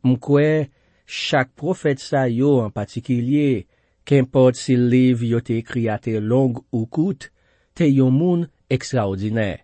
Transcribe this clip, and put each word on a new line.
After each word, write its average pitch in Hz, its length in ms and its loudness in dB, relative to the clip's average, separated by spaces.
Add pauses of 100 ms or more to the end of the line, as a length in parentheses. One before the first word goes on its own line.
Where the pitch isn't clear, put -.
M 127 160 2
kwè 147 480 0 (400)
chak - 480 -4
pwofèt 147 460 -4
sa 135 260 -2
yo 131 320 2
an 107 140 -6
patikilye, 123 880 -2 (420)
kenpòt 131 540 4
si 127 160 0
liv 123 480 2
yo 117 160 -2
te 113 180 -6
ekri 113 320 -4
a 107 80 -4
te 110 220 -4
long 120 400 0 (100)
ou 113 160 -2
kout, - 440 -4 (460)
te 160 120 2
yon 131 260 4
moun 170 320 2 (240)
ekstraòdinè. 107 800 -2 (140)